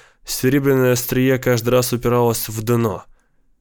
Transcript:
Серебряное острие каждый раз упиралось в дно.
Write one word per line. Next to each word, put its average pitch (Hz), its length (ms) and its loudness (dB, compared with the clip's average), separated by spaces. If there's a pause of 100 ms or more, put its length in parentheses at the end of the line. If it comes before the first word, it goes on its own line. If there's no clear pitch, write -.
(260)
Серебряное 131 680 2
острие 127 460 0
каждый 120 320 0
раз 123 240 0
упиралось 120 560 0
в 110 120 -8
дно. 113 420 -2 (560)